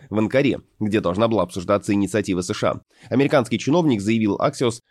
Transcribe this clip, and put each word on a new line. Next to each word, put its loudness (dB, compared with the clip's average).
в -4
Анкаре, 0
где 0
должна 0
была 2
обсуждаться -2
инициатива 0
С -4
Ш -2
А. -4
Американский 2
чиновник 2
заявил 0
Axios, -2